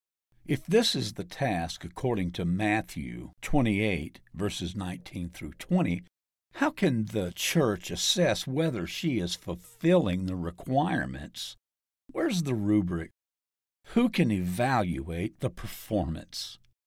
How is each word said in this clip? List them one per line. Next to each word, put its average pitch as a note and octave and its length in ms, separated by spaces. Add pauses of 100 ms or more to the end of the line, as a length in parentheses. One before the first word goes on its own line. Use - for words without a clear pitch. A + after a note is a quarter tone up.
(460)
If - 200
this A3 300
is A2 200
the F#2+ 100
task F2+ 580
according F#2+ 480
to F2+ 140
Matthew F2 880 (100)
twenty-eight, G#2 800 (120)
verses F#2 440
nineteen F2+ 500
through D#2+ 320
twenty, E3+ 440 (500)
how D4 160
can C3 340
the G2+ 320
church A2 560
assess A#2 560
whether C3 400
she C3+ 320
is F2 160
fulfilling D#3+ 920
the F#2 120
requirements? E2 1200 (520)
Where's G#3+ 340
the C3+ 120
rubric? G2+ 540 (800)
Who A#3+ 200
can E3 240
evaluate F2+ 1080
the C3 80
performance? - 1120 (280)